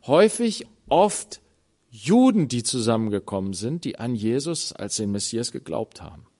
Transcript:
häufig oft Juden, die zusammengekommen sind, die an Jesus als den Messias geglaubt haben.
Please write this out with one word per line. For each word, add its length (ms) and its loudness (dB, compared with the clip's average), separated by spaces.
häufig 600 2
oft 520 0
Juden, 580 4
die 160 -2
zusammengekommen 880 -2
sind, 320 -6
die 160 -8
an 160 -4
Jesus 560 -4
als 240 -8
den 160 -2
Messias 400 -4
geglaubt 500 -8
haben. 240 -18